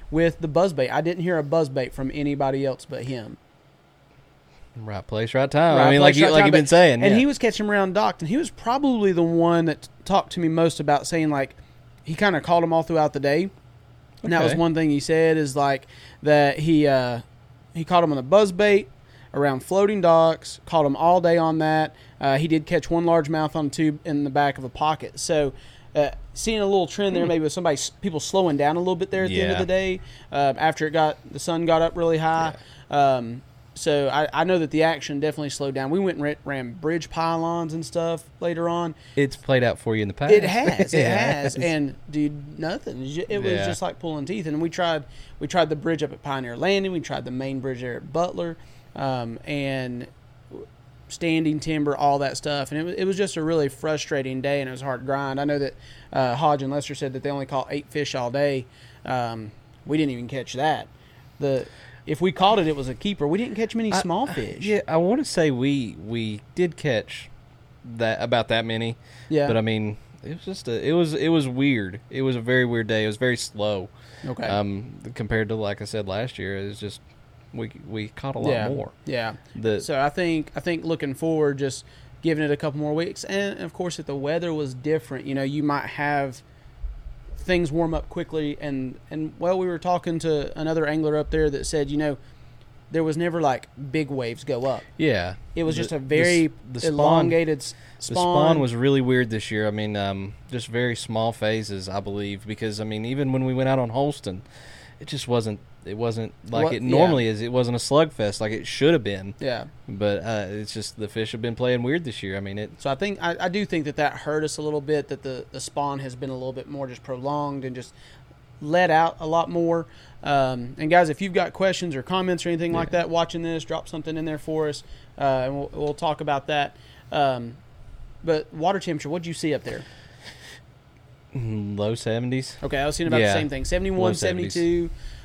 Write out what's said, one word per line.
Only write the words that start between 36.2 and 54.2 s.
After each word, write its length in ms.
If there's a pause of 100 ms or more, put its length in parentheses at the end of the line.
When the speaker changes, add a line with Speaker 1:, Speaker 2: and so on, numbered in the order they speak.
Speaker 1:
ra-, 100 (100)
ran 300
bridge 360
pylons 640
and 120
stuff 380 (160)
later 280
on. 280 (200)
Speaker 2:
It's 200
played 280
out 160
for 160
you 60
in 60
the 60 (120)
Speaker 1:
It 180
Speaker 2:
past. 0
<laughs> 360
Speaker 1:
has, 140
it 60
Speaker 2:
Yeah. 180
Speaker 1:
has. 380
And, 400 (140)
dude, 500
nothing. 440
It 40
ju-, 220
it 100
was 120
Speaker 2:
Yeah. 140
Speaker 1:
just 160
like 180
pulling 260
teeth. 220
And 140
we 80
tried, 340 (360)
we 80
tried 220
the 60
bridge 280
up 80
at 120
Pioneer 340
Landing. 340
We 100
tried 240
the 60
main 280
bridge 220
there 160
at 140
Butler, 460 (380)
um, 500
and 640 (1000)
standing 500
timber, 360
all 240
that 180
stuff. 340
And 100
it 20
wa-, 140
it 80
was 120
just 200
a 60
really 260
frustrating 720